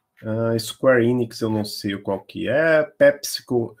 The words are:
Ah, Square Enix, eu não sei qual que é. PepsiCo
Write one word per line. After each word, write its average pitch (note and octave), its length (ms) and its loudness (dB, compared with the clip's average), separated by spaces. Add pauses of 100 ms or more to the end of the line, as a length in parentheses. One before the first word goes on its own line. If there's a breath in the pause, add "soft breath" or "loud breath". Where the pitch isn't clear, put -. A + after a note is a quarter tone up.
(240)
Ah, A2+ 340 -2
Square A#2+ 480 2
Enix, A#2+ 360 -2
eu A2 80 -2
não G#2+ 120 -2
sei G2+ 360 -6
qual G2 220 -6
que - 280 -10
é. D#3 340 2
PepsiCo C#3+ 1000 0